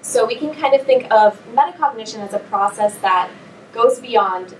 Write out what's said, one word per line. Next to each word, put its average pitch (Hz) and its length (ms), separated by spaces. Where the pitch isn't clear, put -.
So 226 240
we 233 100
can 302 200
kind 294 180
of 269 120
think 262 260
of 214 280
metacognition 240 640
as 196 140
a 202 60
process 208 580
that 196 320
goes 240 260
beyond 190 600